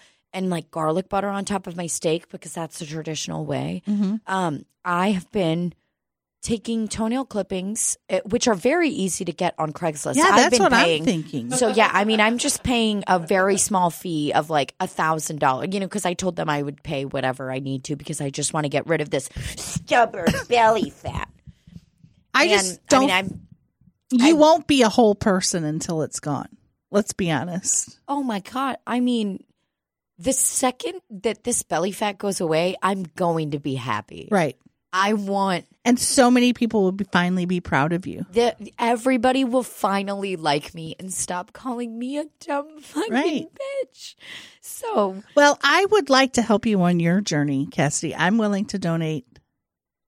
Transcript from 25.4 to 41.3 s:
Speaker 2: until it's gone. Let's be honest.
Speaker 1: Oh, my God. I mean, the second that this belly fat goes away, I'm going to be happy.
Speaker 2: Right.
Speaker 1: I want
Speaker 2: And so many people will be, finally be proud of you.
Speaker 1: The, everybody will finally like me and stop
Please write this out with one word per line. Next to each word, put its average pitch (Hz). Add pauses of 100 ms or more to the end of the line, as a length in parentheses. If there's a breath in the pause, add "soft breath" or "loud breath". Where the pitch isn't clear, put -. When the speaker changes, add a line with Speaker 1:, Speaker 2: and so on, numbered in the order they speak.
Speaker 2:
until 156
it's -
gone. 143 (440)
Let's 208
be 175
honest. 170
Speaker 1:
Oh, 285
my 226
God. 254 (100)
I 240
mean, 233 (760)
the 190
second 269 (100)
that 208
this 240
belly 170
fat 202
goes 196
away, 175
I'm 190 (140)
going 165
to 147
be 143
happy. 110
Speaker 2:
Right. 175 (340)
Speaker 1:
I 196
want 196 (180)
Speaker 2:
And 240
so 247
many 247
people 226
will 185
be, 196
finally 180
be 180
proud 156
of 175
you. 85
Speaker 1:
The, 233 (240)
everybody 254
will 247
finally 196
like 151
me 160
and 185
stop 180